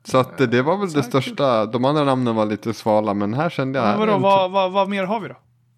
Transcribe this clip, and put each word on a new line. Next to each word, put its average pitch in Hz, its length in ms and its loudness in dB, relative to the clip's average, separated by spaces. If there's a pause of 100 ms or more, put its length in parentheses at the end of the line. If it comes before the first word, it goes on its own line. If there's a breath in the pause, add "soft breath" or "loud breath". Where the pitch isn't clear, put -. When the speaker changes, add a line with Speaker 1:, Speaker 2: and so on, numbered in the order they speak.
Speaker 1:
så - 140 0
att 127 200 0
det, 131 80 4
det 120 160 2
var 165 140 0
väl 202 100 -2
det 165 60 -10
Speaker 2:
Så 147 80 0
här, 123 100 -6
kul. 131 120 2
Speaker 1:
största. 131 440 0
De 120 180 -2
andra 147 200 2
namnen 127 320 0
var 107 100 2
lite 107 280 -4
svala, 107 400 0
men 101 200 -2
här 160 160 -2
kände 135 280 -4
jag 113 100 2
Speaker 2:
Men 110 100 2
vadå, 214 160 2
Speaker 1:
en 190 80 2
Speaker 2:
vad, 196 280 2
vad, 190 220 0
vad 196 160 0
mer 196 160 -4
har 214 160 -4
vi 156 80 -10
då? 131 80 -16 (420)